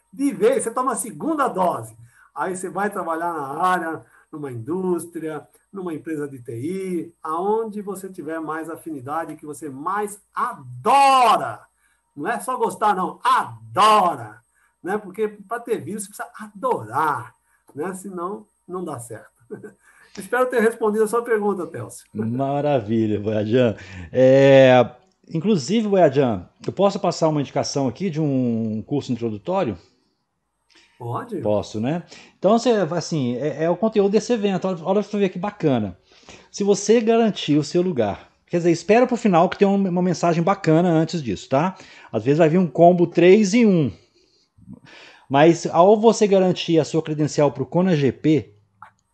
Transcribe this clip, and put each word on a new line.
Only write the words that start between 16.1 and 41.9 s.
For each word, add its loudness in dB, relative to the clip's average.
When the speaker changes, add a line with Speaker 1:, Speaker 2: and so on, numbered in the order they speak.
Speaker 1:
adorar, -4
né? -8
Senão, -10
não -10
dá -10
certo. -16
<laughs> -16
Espero -2
ter -2
respondido 0
a -4
sua -2
pergunta, -2
Télcio. -14
Speaker 2:
Maravilha, -2
Boiadian. 0
É, 8
inclusive, 0
Boiadian, 2
eu -6
posso 0
passar 0
uma 0
indicação -4
aqui -4
de -6
um -2
curso -4
introdutório? -4
Speaker 1:
Pode. -8
Speaker 2:
Posso, -2
né? -4
Então, 2
você, 0
assim, -4
é, -4
é 0
o -2
conteúdo 0
desse 0
evento. -2
Olha, -4
olha 0
pra -2
você -6
ver 0
que -12
bacana. -2
Se -6
você 4
garantir 2
o 2
seu -2
lugar, -2
quer -4
dizer, 2
espera 4
pro -2
final 4
que -8
tem 2
um, 2
uma 0
mensagem 0
bacana 2
antes 0
disso, -6
tá? 0